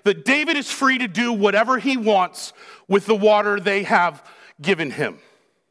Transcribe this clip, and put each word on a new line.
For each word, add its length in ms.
that 200
David 320
is 140
free 280
to 100
do 240
whatever 460
he 180
wants 560
with 200
the 100
water 420
they 240
have 420
given 320
him? 260